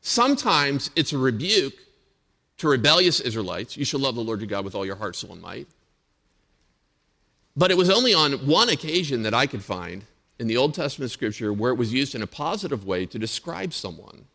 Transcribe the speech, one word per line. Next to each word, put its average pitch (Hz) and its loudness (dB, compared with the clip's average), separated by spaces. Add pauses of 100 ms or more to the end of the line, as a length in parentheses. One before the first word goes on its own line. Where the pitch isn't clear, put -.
Sometimes 175 2
it's 151 0
a 143 -2
rebuke 135 2 (840)
to 165 -2
rebellious 151 4
Israelites. 107 -6
"You 139 -4
shall 135 -2
love 135 -2
the 117 -4
Lord 110 -4
your 107 -8
God 98 -4
with 95 -10
all 98 -4
your 95 -6
heart, 98 -8
soul, - -12
and 87 -18
might." 90 -14 (1900)
But 180 4
it 180 6
was 180 6
only 233 6
on 143 2
one 202 6
occasion 156 -2
that 107 0
I 131 2
could 110 -8
find 90 -8 (360)
in 120 -4
the 113 0
Old 147 2
Testament 135 -6
scripture 107 -4
where 113 0
it 123 0
was 117 -2
used 135 -2
in 117 -6
a 104 -6
positive 147 -6
way 92 -2
to - -12
describe 113 -6
someone. - -14